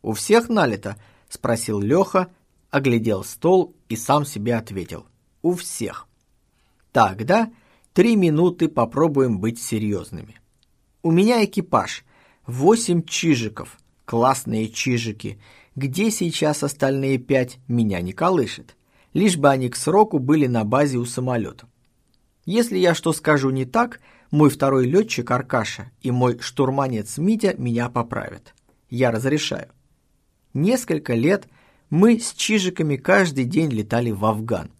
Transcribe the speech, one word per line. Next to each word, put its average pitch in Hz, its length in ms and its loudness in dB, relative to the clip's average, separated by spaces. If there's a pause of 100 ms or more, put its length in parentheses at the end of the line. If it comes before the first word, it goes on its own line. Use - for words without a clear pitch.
«У 110 120 -6
всех 233 340 2
налито?» 117 480 -2 (320)
спросил 110 540 -4
Лёха, 180 480 0 (400)
оглядел 117 540 0
стол 175 520 0 (140)
и 113 80 -4
сам 143 260 0
себе 117 320 -4
ответил: 95 520 -8 (340)
«У 175 140 0
всех». - 520 -10 (840)
Тогда 135 600 2 (420)
три 226 220 4
минуты 170 520 2
попробуем 131 720 2
быть 113 220 -4
серьёзными. 101 800 -6 (600)
У 165 100 0
меня 208 340 4
экипаж, - 580 -2 (420)
восемь 170 580 2
чижиков, 120 760 -2 (280)
классные 117 640 0
чижики. 110 720 -4 (360)
Где 139 360 -2
сейчас 160 520 -2
остальные 135 560 0
пять, 127 480 0
меня 110 340 0
не 90 100 -6
колышет. 160 640 -2 (380)
Лишь 180 240 2
бы 143 120 4
они 131 200 0
к - 60 -10
сроку 190 440 2
были 143 280 2
на 120 180 0
базе 131 320 0
у 120 80 -2
самолёта. 123 600 -6 (800)
Если 226 320 0
я 175 180 4
что 165 180 -2
скажу 143 380 2
не 131 140 -2
так, 233 360 -2 (300)
мой 147 180 6
второй 135 380 0
лётчик 175 420 0
Аркаша - 640 -4 (100)
и 127 100 -4
мой 123 280 0
штурманец 131 760 -4
Митя 196 400 0
меня 120 320 -2
поправят. - 680 -8 (340)
Я 120 220 0
разрешаю. 131 580 -2 (840)
Несколько 165 600 -2
лет 151 340 0 (440)
мы 220 280 6
с - 140 -8
чижиками 180 640 0
каждый 160 480 2
день 151 240 0
летали 117 400 -2
в 104 160 -4
Афган. 110 540 -2